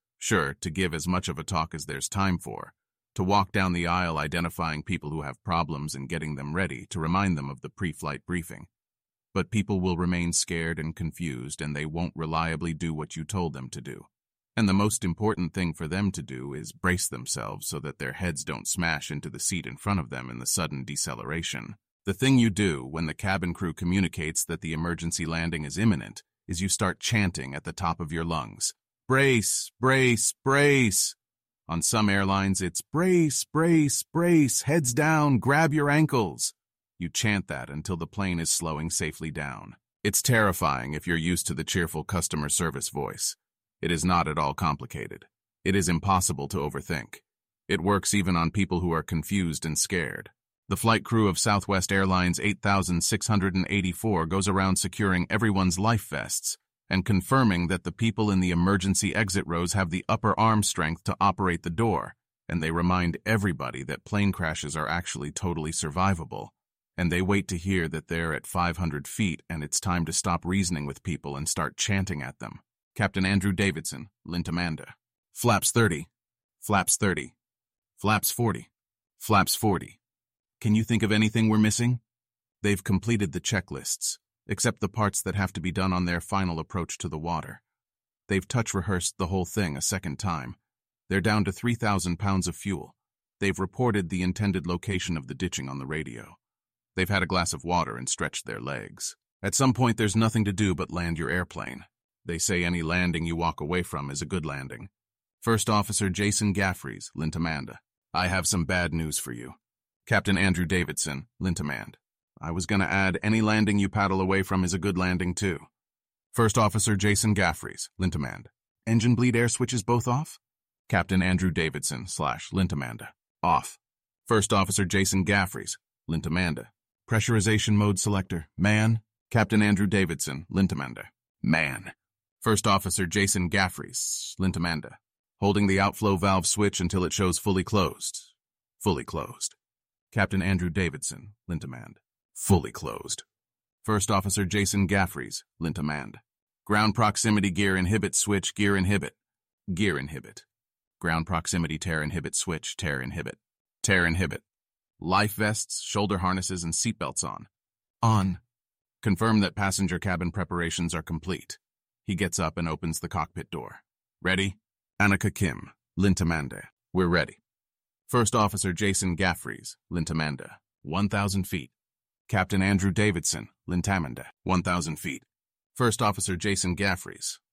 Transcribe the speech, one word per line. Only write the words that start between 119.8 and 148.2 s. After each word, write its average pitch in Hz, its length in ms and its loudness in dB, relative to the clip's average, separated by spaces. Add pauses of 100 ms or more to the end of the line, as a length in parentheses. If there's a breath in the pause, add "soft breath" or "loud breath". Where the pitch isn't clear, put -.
both 120 260 0
off?" 139 320 -4 (480)
Captain 92 340 2
Andrew 92 280 2
Davidson 76 560 -2
slash 69 460 -4
Lintamanda. 73 600 -2 (300)
"Off." - 360 2 (480)
First 107 240 2
Officer 95 360 2
Jason 95 400 2
Gaffreys, 95 500 0 (320)
Lintamanda. 80 640 -2 (360)
"Pressurization 110 680 2
mode 104 240 4
selector, 95 580 -2
man." 107 460 4 (280)
Captain 107 300 4
Andrew 104 260 4
Davidson, 82 640 0
Lintamanda. 69 580 0 (340)
"Man." 76 500 0 (480)
First 110 260 2
Officer 98 400 2
Jason 95 420 2
Gaffreys, - 920 -2
Lintamanda. 85 600 -2 (420)
"Holding 101 260 4
the 95 140 4
outflow 98 380 2
valve 95 280 2
switch 104 320 2
until 90 240 0
it 85 120 0
shows 92 240 2
fully 92 260 2
closed." - 680 -2 (440)
"Fully 76 240 2
closed." - 520 -8 (580)
Captain 98 300 0
Andrew 90 260 2
Davidson, 85 680 -4 (120)
Lintamand. 67 480 -10 (380)
"Fully 85 360 2
closed." - 520 -10 (600)
First 107 280 0
Officer 98 340 2
Jason 98 420 2
Gaffreys, 85 560 0 (160)
Lintamand. 76 580 -4 (500)
"Ground 104 280 4
proximity 107 560 2
gear 95 280 2
inhibit 95 360 0
switch, - 400 0